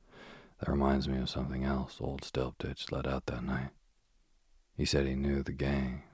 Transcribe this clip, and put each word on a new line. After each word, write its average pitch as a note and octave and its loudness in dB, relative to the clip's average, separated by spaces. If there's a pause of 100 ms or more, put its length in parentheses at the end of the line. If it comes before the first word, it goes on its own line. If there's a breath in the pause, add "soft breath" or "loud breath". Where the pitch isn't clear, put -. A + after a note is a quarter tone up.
(600 loud breath)
that - 0
reminds C2+ 4
me C2 2
of C2 0
something C2 -2
else C2 -2
old C2 -2
Stilptitch - -4
let C2 -2
out C2 -2
that B1 -4
night. C2 -2 (1080)
He D2 2
said C#2+ 4
he C2 0
knew C#2 2
the C#2 -4
gang C2+ 0 (100)